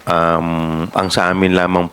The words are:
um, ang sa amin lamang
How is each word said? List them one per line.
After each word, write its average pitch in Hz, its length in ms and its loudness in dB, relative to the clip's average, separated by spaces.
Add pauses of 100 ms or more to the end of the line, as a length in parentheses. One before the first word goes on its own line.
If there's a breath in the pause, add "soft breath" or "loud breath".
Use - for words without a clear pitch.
um, 82 800 0
ang 95 320 -4
sa 90 160 2
amin 92 240 2
lamang 90 380 2